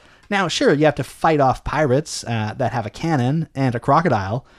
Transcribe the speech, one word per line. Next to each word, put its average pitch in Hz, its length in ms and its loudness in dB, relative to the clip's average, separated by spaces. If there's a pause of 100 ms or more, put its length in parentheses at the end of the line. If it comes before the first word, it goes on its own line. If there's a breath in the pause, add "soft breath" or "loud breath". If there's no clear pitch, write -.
(300 soft breath)
Now, 196 180 0
sure, 220 240 2
you 151 140 4
have 147 100 4
to 147 80 -6
fight 160 380 0
off 131 240 2
pirates, 147 580 0
uh, 110 340 -4
that 120 140 -2
have 117 140 -4
a 104 40 -8
cannon 151 640 -2
and 131 220 -2
a 117 60 -6
crocodile, 123 640 0 (140 soft breath)